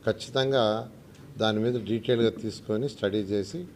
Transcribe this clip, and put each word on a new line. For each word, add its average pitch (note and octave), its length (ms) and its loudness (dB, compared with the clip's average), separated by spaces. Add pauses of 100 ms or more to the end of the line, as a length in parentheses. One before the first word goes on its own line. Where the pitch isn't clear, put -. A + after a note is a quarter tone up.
ఖచ్చితంగా C3 580 2 (760)
దాని A2 220 2
మీద B2 120 0 (120)
డీటెయిల్‌గా A2+ 440 2 (100)
తీసుకొని G#2+ 520 -4
స్టడీ G#2 260 0 (120)
చేసి G2+ 280 -2 (160)